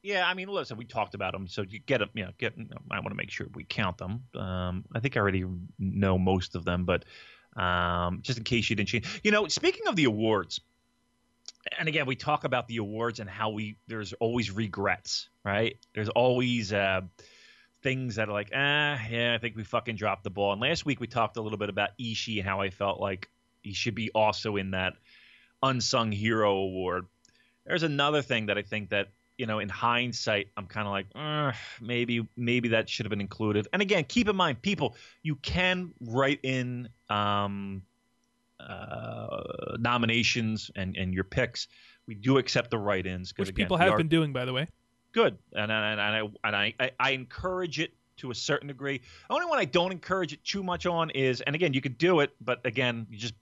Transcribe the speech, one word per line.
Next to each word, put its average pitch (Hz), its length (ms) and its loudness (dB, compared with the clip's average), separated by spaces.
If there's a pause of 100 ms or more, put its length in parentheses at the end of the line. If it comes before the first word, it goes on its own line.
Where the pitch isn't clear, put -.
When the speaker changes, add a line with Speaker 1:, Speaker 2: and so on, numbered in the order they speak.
Speaker 1:
yeah, 190 240 2
I 185 80 2
mean, 185 120 -6
listen, 165 300 -4
we 117 80 -10
talked 107 300 -2
about 92 180 -2
'em, 95 140 -6
so 104 160 -4
you 98 160 -10
get 123 240 2
'em, 101 100 -2
you 104 120 -4
know, 92 120 -14
get, 120 180 -4
you 113 100 -12
know, - 120 -14 (140)
I 101 80 -2
wanna 101 160 -4
make 98 160 -4
sure - 240 -8
we - 80 -12
count 95 340 -2
them. 104 280 -6 (100)
Um, 92 580 -4
I 113 60 0
think 131 180 -2
I 110 40 4
already 95 240 2 (340)
know 95 400 2
most 92 340 2
of 85 120 -6
them, 90 200 0
but, 87 200 0 (540)
um, 87 640 0
just 120 160 -4
in 113 60 -10
case 120 260 0
you 113 60 0
didn't 101 140 -2
change. - 340 -4
You 208 80 2
know, 208 160 2
speaking 392 400 0
of 277 80 0
the 160 80 4
awards, 107 560 2 (1200)
and 160 80 -2
again, 151 180 0
we 127 120 -2
talk 151 260 0
about 123 240 0
the 117 100 -4
awards 113 440 -4
and 98 80 -10
how 107 200 -2
we, 107 280 -6 (100)
there's 107 260 -6
always 113 380 0
regrets, 98 800 -2 (160)
right? 104 320 0 (180)
There's 107 140 -2
always, 123 640 2
uh, 98 280 2 (800)
things 131 340 -2
that 110 140 0
are 104 40 -2
like, 104 200 -2
"Ah, 143 560 2
yeah, 120 240 2
I 117 60 0
think 113 180 -6
we 110 60 -6
fucking 113 320 -2
dropped 98 280 -2
the 98 60 -4
ball." 101 240 0
And 104 80 -2
last 151 240 0
week 143 140 0
we 117 80 -4
talked 113 300 0
a 113 40 -4
little 107 160 -4
bit 101 120 -2
about 101 280 -2
Ishii 113 420 -4
and 95 80 -4
how 98 140 0
I 98 80 0
felt 98 300 -2
like 98 300 -4 (320)
he 98 120 -10
should 101 220 -2
be 110 160 -4
also 107 460 2
in 95 140 -2
that 92 240 0 (680)
unsung 123 500 2
hero 104 440 4
award. 92 520 -2 (580)
There's 170 180 0
another 147 380 2
thing 113 260 0
that 101 100 2
I 104 40 0
think 104 280 -6
that, 101 200 0 (280)
you 123 80 -4
know, 107 140 0
in 104 100 -2
hindsight, 117 840 0
I'm 98 120 -10
kinda 104 220 -4
like, 98 240 -2
"Uh, 151 400 -2 (280)
maybe, 120 440 0 (120)
maybe 120 320 2
that 110 200 4
should - 160 -4
have 101 40 -4
been 101 120 0
included." 104 520 0
And 190 80 2
again, 190 240 2
keep 220 240 2
in 202 60 2
mind, 165 260 2
people, 160 340 0 (260)
you 156 140 -2
can 180 640 0
write 131 440 2
in, 123 460 -2 (200)
um, 101 760 0 (760)
uh, - 1160 -8
nominations 117 1000 2
and, 92 180 -4
and 92 180 0
your 92 120 2
picks. - 420 -2 (380)
We 113 100 -12
do 127 220 4
accept - 340 2
the 117 60 0
write-ins, 92 560 0
'cause - 60 -12
Speaker 2:
Which - 100 -2
Speaker 1:
again, - 160 0
Speaker 2:
people 180 120 2
Speaker 1:
we 170 60 6
Speaker 2:
have 190 100 6
Speaker 1:
are - 40 4
Speaker 2:
been 160 100 2
doing, 156 240 4
by 127 140 -4
the 127 80 -4
way. 139 160 -2 (420)
Speaker 1:
Good. 170 260 4 (160)
And, 107 180 -2
and, 107 280 0
and - 20 2
I, 107 180 2 (240)
and 104 120 0
I, 104 240 2
I, 127 200 0
I 131 120 4
encourage 156 680 -4
it 147 140 -2 (240)
to 127 140 -8
a 110 40 -6
certain 143 320 -2
degree. 139 340 -6 (280)
Only 320 160 0
when 311 140 2
I 190 60 2
don't 175 260 2
encourage 180 420 -2
it - 100 -16
too 196 200 -4
much 180 240 -2
on 165 240 0
is, 131 300 2
and 143 140 0
again, 160 180 2
you 135 80 2
could 127 160 -6
do 170 240 6
it, 135 200 2
but 120 240 -2
again, 120 440 0
you 110 80 -16
just 110 240 -6